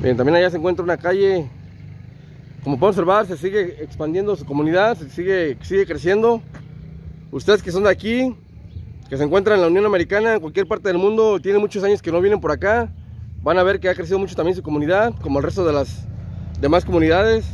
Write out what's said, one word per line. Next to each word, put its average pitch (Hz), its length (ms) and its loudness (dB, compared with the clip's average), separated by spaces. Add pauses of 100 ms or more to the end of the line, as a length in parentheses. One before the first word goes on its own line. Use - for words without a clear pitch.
Bien, 123 100 2
también 139 200 4
allá 180 140 4
se 170 80 -4
encuentra 180 260 -2
una 170 120 0
calle. 185 540 0 (1120)
Como 139 160 -2
pueden 190 120 4
observar, 190 360 2
se 175 100 -8
sigue 175 460 -4
expandiendo 175 540 -4
su 147 80 -14
comunidad, 160 520 2
se 139 140 -14
sigue, 175 520 -2
sigue 196 220 0
creciendo. 196 580 0 (880)
Ustedes 196 280 2
que 185 120 -8
son 190 100 0
de 208 80 4
aquí, 240 460 0 (720)
que 139 80 -6
se 147 80 2
encuentran 196 320 4
en 185 60 4
la 170 40 4
Unión 185 180 4
Americana, 208 500 2
en 202 60 0
cualquier 156 280 -4
parte 202 220 -2
del 175 80 2
mundo, 208 420 2
tienen 202 200 2
muchos 202 220 -2
años 196 200 2
que 165 100 -4
no 170 80 2
vienen 196 200 2
por 160 120 -2
acá, 220 400 0 (500)
van 170 160 2
a 180 60 4
ver 190 160 2
que 185 80 0
ha 180 80 0
crecido 180 240 -2
mucho 180 160 -6
también 175 180 0
su 180 80 -8
comunidad, 156 500 0 (100)
como 143 180 0
el - 40 -2
resto 185 220 -2
de 151 60 2
las 139 340 -2 (540)
demás 156 240 4
comunidades 185 680 2